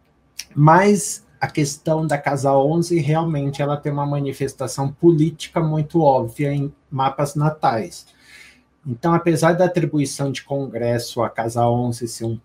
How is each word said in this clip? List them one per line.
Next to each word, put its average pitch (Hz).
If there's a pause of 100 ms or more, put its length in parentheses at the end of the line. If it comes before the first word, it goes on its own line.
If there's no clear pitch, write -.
(540)
Mas 180 (120)
a -
questão 156
da 151
Casa 139
onze, 165
realmente, 151
ela 143
tem 147
uma 143
manifestação 139
política 165
muito 156
óbvia 135
em 143 (180)
mapas 135
natais. 147 (800)
Então, 139
apesar 170
da 175
atribuição 147
de 127
Congresso 120
à 110
Casa 117
onze 120
ser -
um 113